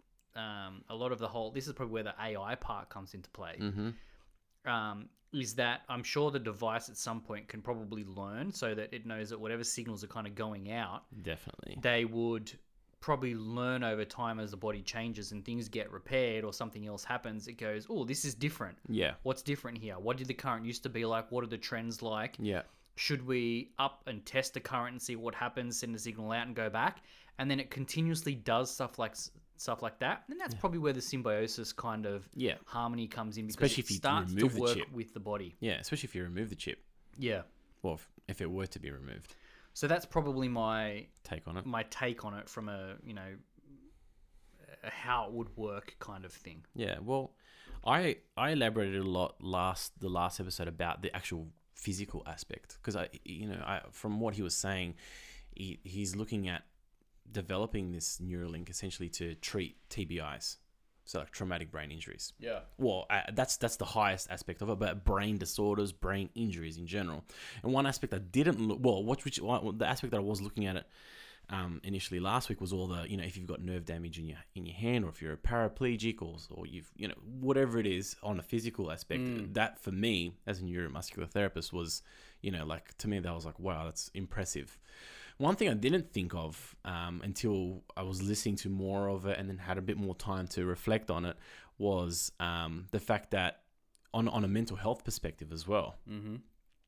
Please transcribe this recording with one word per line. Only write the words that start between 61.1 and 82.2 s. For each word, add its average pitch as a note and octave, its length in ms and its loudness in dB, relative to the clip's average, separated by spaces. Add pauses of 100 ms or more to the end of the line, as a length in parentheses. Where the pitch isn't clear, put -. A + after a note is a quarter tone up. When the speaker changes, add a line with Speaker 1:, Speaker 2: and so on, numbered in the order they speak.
Speaker 2:
like, D2 100 -8
traumatic E2+ 400 -2
brain D2+ 200 -6
injuries. - 480 -8
Speaker 1:
Yeah. A2+ 220 -2 (160)
Speaker 2:
Well, G2 340 4
uh, G2+ 120 6 (100)
that's, B2+ 240 4
that's - 200 2
the - 100 -2
highest G2+ 440 4
aspect - 320 -4
of G#2 60 0
it, G#2 100 2
but G2 260 0
brain G2+ 340 6
disorders, G2+ 540 4
brain G2 420 0
injuries E2+ 420 0
in E2+ 100 -6
general. E2+ 380 -2 (380)
And B2+ 100 2
one C#3 140 6
aspect - 280 0
I F#2+ 40 0
didn't A2+ 420 6
look, A2 200 4
well, A2+ 220 6
what, A#2 220 2
which, - 160 -2
one, G#2+ 380 2
the A2+ 80 4
aspect B2 260 2
that G#2+ 60 2
I - 40 2
was G2+ 200 2
looking G#2 240 0
at F#2 100 0
it, - 100 -4 (640)
um, F2+ 340 -2
initially F#2+ 380 0
last G#2+ 280 2
week G2+ 120 -2
was F#2 120 -2
all F#2 140 0
the, F2 240 -2
you G2+ 60 0
know, F2+ 80 -2
if F2+ 120 -4
you've F2+ 120 -6
got E2+ 120 -4
nerve F2+ 240 -2
damage E2+ 360 -4
in D#2+ 60 -4
your, D2+ 120 -6 (160)
in F2+ 120 -6
your E2 100 -10
hand, A2+ 280 4
or E2+ 40 0
if - 120 -8
you're D#2 120 -2
a D2+ 40 -4
paraplegic, A2+ 840 2
or, E2 140 -6 (140)
or - 140 -8
you've, E2+ 300 -10
you G2+ 140 -4
know, - 60 -4 (100)
whatever C3 560 4
it G#2 80 4
is F#2+ 340 2
on G2+ 160 0
a F2 40 -4
physical A2 500 0
aspect, - 300 -2
Speaker 1:
Mm. A2 320 -2
Speaker 2:
that A2 260 2
for G2+ 100 -4
me F#2+ 460 4 (100)
as G2 140 0
a - 20 -4
neuromuscular F2 640 -2
therapist G2 440 2
was, E2+ 300 -2 (380)